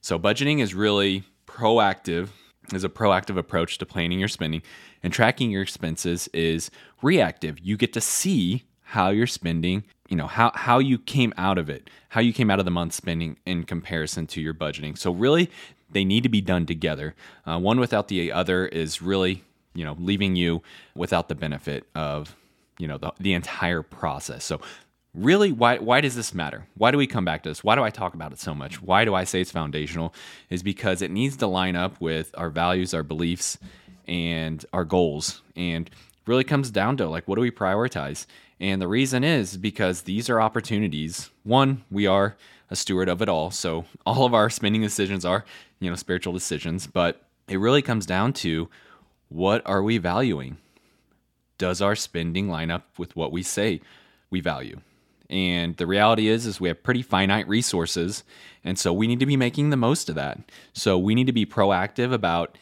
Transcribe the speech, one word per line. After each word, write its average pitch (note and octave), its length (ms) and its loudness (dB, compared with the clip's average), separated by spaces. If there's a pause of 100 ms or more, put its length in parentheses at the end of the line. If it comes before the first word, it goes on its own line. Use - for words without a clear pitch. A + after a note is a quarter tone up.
So F2 160 -2
budgeting B2 420 2
is G2+ 140 0
really G2 480 2 (240)
proactive, G#2 840 2 (440)
is F#2+ 100 -4
a F#2 60 -2
proactive F#2+ 480 2
approach E2+ 400 -2
to - 80 -8
planning F2 320 -2
your G2 100 0
spending, D#2+ 360 -4 (400)
and F2 100 -2
tracking A#2+ 380 2
your G2 100 0
expenses E2+ 720 -4
is E2 380 0 (320)
reactive. F#2+ 560 0
You F#2+ 180 -2
get A#2 160 0
to A2+ 80 -2
see B2 640 0 (180)
how F#2+ 280 0
you're A2 180 2
spending, F2 560 -2 (260)
you F#2 60 -2
know, D#2 100 0
how, A2+ 300 2
how B2 240 2
you C3+ 180 4
came A#2+ 400 0
out F#2 220 0
of D#2 100 -6
it, C2+ 220 -12 (180)
how A2+ 120 0
you A#2 120 4
came A2 160 2
out G2 80 4
of F#2+ 80 2
the F2+ 60 0
month F2 220 -2
spending E2 520 -4
in F2 180 -2
comparison E2 600 -6
to D#2+ 160 -8
your D#2 120 -4
budgeting. D#2 440 -8
So F#2 140 -2
really, C#3+ 400 2 (400)
they G2 140 2
need G#2+ 180 4
to B2 60 4
be A2 120 2
done F2+ 240 0
together. D#2 480 -4 (320)
Uh, E2 140 -4
one G#2+ 200 2
without A#2 280 0
the E2+ 240 -2
other F2+ 340 0
is D#2+ 340 -6
really, F#2+ 440 0 (320)
you F2 80 -8
know, D2+ 160 -8
leaving F#2+ 360 2
you F2 280 2 (320)
without E2+ 320 -2
the - 80 -4
benefit D2 580 -8
of, D2+ 420 -6 (440)
you E2 80 -6
know, C#2+ 100 -8
the, D#2 220 -8
the F#2+ 140 0
entire F2 500 -2
process. C#2 640 -8
So D#2 160 -6 (520)
really, F3 380 4
why, A#2+ 280 2
why B2 200 4
does C3+ 160 0
this A#2 180 -6
matter? E2 320 -6 (100)
Why A2+ 160 4
do D3 60 4
we C3+ 100 4
come G2 180 -2
back D#2+ 180 -2
to E2+ 60 -8
this? D2+ 160 -8
Why G#2+ 100 6
do C3+ 80 2
I A2 60 2
talk G2 240 -6
about D2+ 180 -12
it - 80 -20
so D#2+ 160 -8
much? C#2 260 -10
Why F#2+ 220 4
do G#2 120 2
I F#2 100 0
say F#2 160 -2
it's F2+ 100 -4
foundational? D#2 640 -6 (360)
Is F2+ 140 -6
because F#2+ 380 -2
it F2 100 -4
needs C3 260 -2
to A#2+ 100 0
line F#2 280 0
up F2+ 240 -2
with D#2+ 380 -4
our E2+ 120 -6
values, F2 440 0
our D#2+ 100 -2
beliefs, E2+ 540 -2 (500)
and E2 640 -4
our F2+ 140 -2
goals. D#2+ 560 0 (160)
And E2+ 320 -4 (360)
really B2+ 200 2
comes C#3 260 0
down G#2 260 2
to, G2+ 100 0
like, E2 200 -6
what G2 80 0
do A2 60 2
we A#2+ 100 2
prioritize? F#2 720 -2 (340)
And F#2+ 220 -2
the F2+ 60 -2
reason B2+ 360 0
is B2+ 320 0
because F#2 460 -2
these G#2+ 300 -4
are A2+ 100 4
opportunities. G2+ 880 -2 (140)
One, C3 480 4
we G2+ 160 2
are G2 280 4 (360)
a F#2+ 40 -6
steward F#2 320 0
of F2+ 140 0
it - 80 0
all. E2 220 0
So E2 340 -4 (200)
all B2+ 200 4
of A#2+ 80 4
our A2 160 6
spending A2 320 0
decisions G2 440 -2
are, F#2+ 200 0 (340)
you F2+ 120 -4
know, F2 40 -4
spiritual F2+ 380 -4
decisions, E2+ 540 -6
but E2+ 400 -2 (200)
it F#2+ 100 -4
really B2+ 260 4
comes A2+ 220 -2
down F#2+ 280 0
to, E2 340 -2 (600)
what F#2+ 360 0
are G2 180 2
we A2+ 160 2
valuing? F2 580 -2 (1040)
Does F2+ 220 0
our G2+ 140 4
spending F2 540 -4
line E2 220 -4
up - 260 -6
with E2+ 180 -10
what D#2+ 160 -2
we F2+ 120 -4
say G2+ 360 0 (520)
we F#2 100 -2
value? C#2+ 400 -6 (480)
And F2 480 0
the E2+ 100 -2
reality G#2+ 400 6
is, A#2 180 2
is G2+ 160 -6
we F2+ 80 2
have D#2+ 140 -6
pretty B2 180 2
finite G2 460 2
resources. F#2 760 0 (400)
And F#2 160 -2
so F2 140 2
we G#2+ 140 2
need A#2+ 120 2
to C3+ 60 4
be C#3+ 120 2
making C#3+ 320 2
the C#3+ 80 2
most B2+ 320 2
of D#3+ 60 -4
that. G2 240 -6 (340)
So F#2+ 240 4
we G2+ 180 4
need B2+ 120 4
to B2+ 60 2
be A2 120 2
proactive G2+ 680 2
about E2+ 480 0